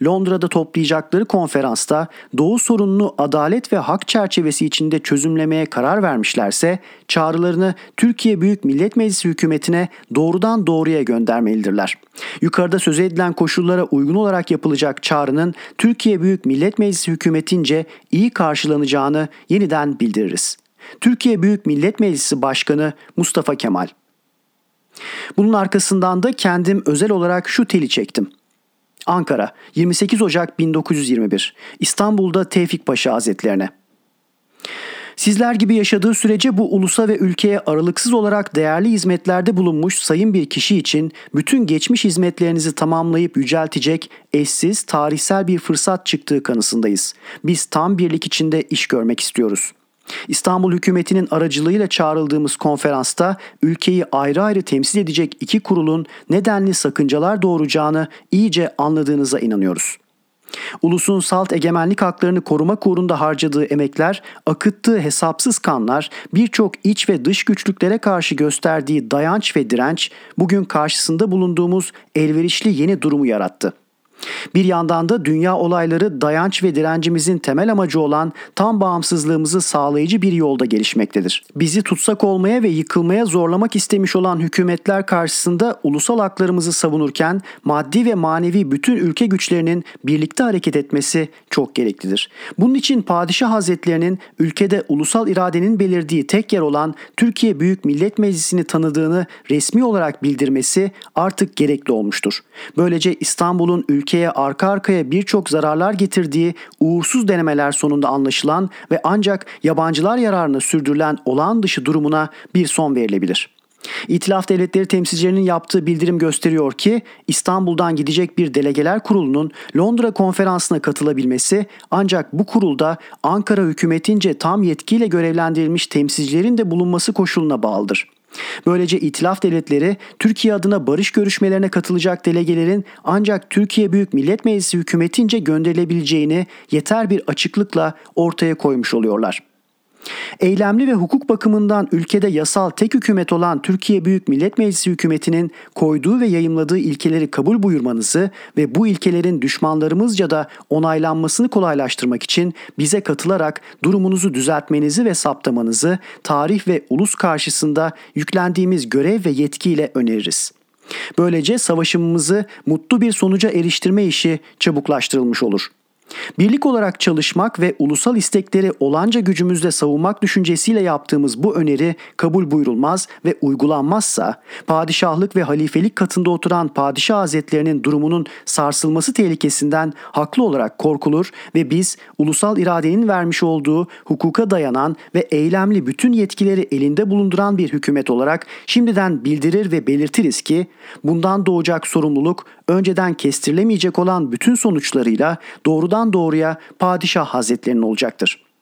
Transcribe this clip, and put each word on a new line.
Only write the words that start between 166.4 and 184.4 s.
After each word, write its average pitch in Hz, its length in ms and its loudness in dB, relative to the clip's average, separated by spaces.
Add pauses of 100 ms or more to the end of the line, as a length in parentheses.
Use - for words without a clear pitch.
olarak 220 340 0
çalışmak 180 600 0
ve 175 200 0
ulusal 151 380 0
istekleri 190 600 0
olanca 170 400 2
gücümüzle 180 520 0
savunmak 151 500 0
düşüncesiyle 196 600 0
yaptığımız 143 640 0
bu 202 120 2
öneri 160 400 0 (220)
kabul 165 340 0
buyurulmaz 147 560 0 (180)
ve 170 160 0
uygulanmazsa, 139 1000 0 (260)
padişahlık 165 680 0
ve 185 80 2
halifelik 151 520 0
katında 180 340 0
oturan 170 380 0
padişah 139 500 0
hazretlerinin 151 640 0
durumunun 151 420 0 (200)
sarsılması 160 680 0
tehlikesinden 156 840 0
haklı - 460 -2
olarak 135 340 0
korkulur 156 520 0 (260)
ve 156 140 0
biz 175 280 0 (200)
ulusal 170 400 2
iradenin 180 500 0
vermiş 175 360 0
olduğu 160 440 0 (180)
hukuka 175 440 -2